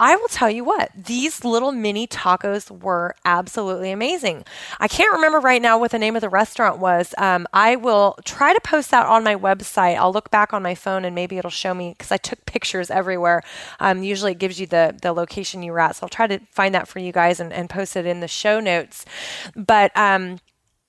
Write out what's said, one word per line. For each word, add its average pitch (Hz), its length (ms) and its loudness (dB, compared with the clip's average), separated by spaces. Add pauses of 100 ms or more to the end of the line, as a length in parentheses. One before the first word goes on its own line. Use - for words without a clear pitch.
I 277 160 8
will 453 100 -4
tell 233 240 0
you 240 140 -6
what, 359 320 0
these 240 480 -6
little 240 260 0
mini 220 380 -4
tacos 202 600 -2
were 175 440 -4 (100)
absolutely 185 680 -2
amazing. 220 520 -4 (360)
I - 80 0
can't 403 240 2
remember 311 260 4
right 254 240 4
now 226 160 6
what 233 140 0
the 233 60 -2
name 220 180 0
of 220 60 -2
the 214 60 -4
restaurant 202 500 2
was. 180 400 2
Um, 180 340 0
I 220 240 6
will 214 480 2
try 285 280 2
to 453 100 4
post - 280 -2
that 247 160 6
on 226 160 4
my 214 140 0
website. 190 600 0
I'll 185 160 2
look 214 200 -4
back 214 200 2
on 202 100 -4
my 180 120 -4
phone 190 300 -4
and 180 100 -6
maybe 180 240 -6
it'll 175 140 -8
show 185 200 -6
me, 180 240 -8
'cause - 140 -16
I 196 60 0
took - 300 -10
pictures 185 440 -6
everywhere. 175 520 0 (360)
Um, 185 240 0
usually 196 300 -2
it 175 60 -10
gives 185 200 -4
you 185 80 -6
the, 165 340 2
the 175 120 -2
location 175 500 -6
you 175 80 -10
were 170 100 -2
at. 160 140 2
So - 100 -12
I'll 180 40 -12
try - 180 0
to 202 140 -4 (100)
find 196 240 0
that - 140 -2
for - 100 -14
you 180 140 -8
guys 175 260 2
and, 170 140 -8
and 175 180 -8
post 196 240 -8
it 175 120 -4
in 175 140 -4
the 170 80 -8
show 214 300 0
notes. 175 460 -4 (500)
But, 208 420 4
um, 190 440 0 (480)